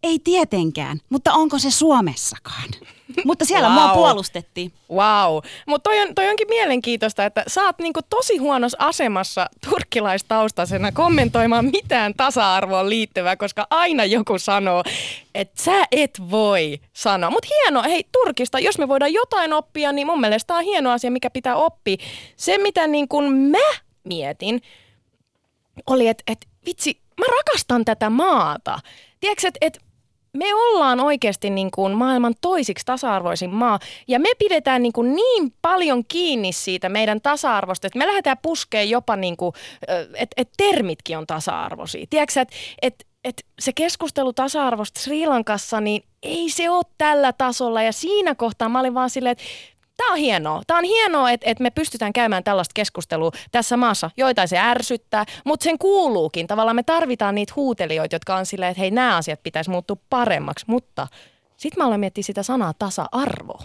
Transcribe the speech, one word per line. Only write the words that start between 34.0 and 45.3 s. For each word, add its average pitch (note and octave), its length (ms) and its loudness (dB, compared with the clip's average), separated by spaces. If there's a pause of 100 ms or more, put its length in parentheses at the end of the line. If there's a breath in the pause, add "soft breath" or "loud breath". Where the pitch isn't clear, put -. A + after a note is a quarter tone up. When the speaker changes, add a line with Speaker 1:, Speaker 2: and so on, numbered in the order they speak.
Speaker 2:
ja B3 120 2
me F4 100 4 (100)
pidetään D4+ 440 2
niin A#3 100 0
kuin B3 220 0
niin G#4 460 2
paljon E4 440 2
kiinni C#4 460 -2
siitä F#3 380 -4
meidän G#3+ 320 0
tasa-arvosta, A3 640 0
että A#3 120 -6
me D4+ 80 2
lähdetään F#4 340 0
puskeen A3+ 480 -2
jopa A#3 260 0
niin F3+ 220 -4
kuin, F3 160 -4 (360 loud breath)
ö, E3+ 260 -2
et, - 220 -6
et B3 200 -2
termitkin A3 600 -2
on D#3 100 -10
tasa-arvoisia. - 840 -8
Tiedätkö, D4 320 0
et, B3+ 80 -2 (320 loud breath)
et, - 260 -4 (160)
et - 220 -10 (140)
se - 140 -4
keskustelu D4 600 -2
tasa-arvosta B3+ 640 -2
Sri D4+ 280 -4
Lankassa, A3 540 -2